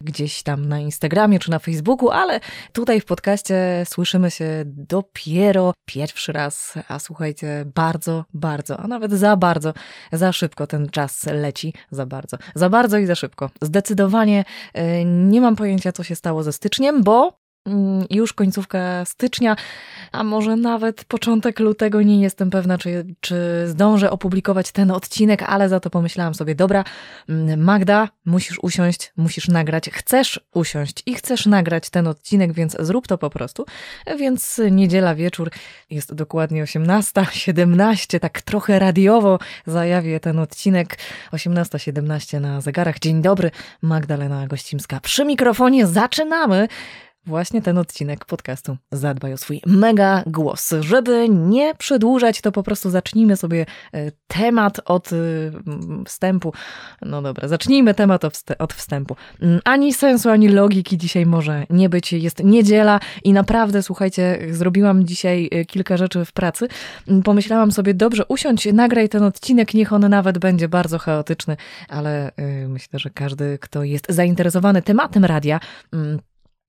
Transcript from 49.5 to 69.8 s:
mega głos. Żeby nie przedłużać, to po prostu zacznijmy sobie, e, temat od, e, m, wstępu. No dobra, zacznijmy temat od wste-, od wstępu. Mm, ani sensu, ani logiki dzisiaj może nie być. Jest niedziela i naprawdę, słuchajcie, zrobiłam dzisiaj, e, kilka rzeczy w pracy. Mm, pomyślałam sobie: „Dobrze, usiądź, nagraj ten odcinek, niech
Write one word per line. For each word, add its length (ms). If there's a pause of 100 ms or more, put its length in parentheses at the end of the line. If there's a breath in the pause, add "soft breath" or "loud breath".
mega 600
głos. 540
Żeby 500
nie 460
przedłużać, 680
to 100
po 120
prostu 260
zacznijmy 480
sobie, 280 (280 loud breath)
e, 180 (160)
temat 580
od, 280
e, 20 (520)
m, 400
wstępu. 460 (480 loud breath)
No 200
dobra, 260
zacznijmy 460
temat 320
od 80
wste-, 260
od 140
wstępu. 420 (260 loud breath)
Mm, 240
ani 280
sensu, 360
ani 180
logiki 500
dzisiaj 280
może 440
nie 200
być. 240
Jest 300
niedziela 560 (240 loud breath)
i 100
naprawdę, 500
słuchajcie, 560 (120)
zrobiłam 540
dzisiaj, 460
e, 140
kilka 320
rzeczy 280
w 60
pracy. 360 (400 loud breath)
Mm, 160
pomyślałam 480
sobie: 220
„Dobrze, 340
usiądź, 460
nagraj 360
ten 140
odcinek, 500
niech 200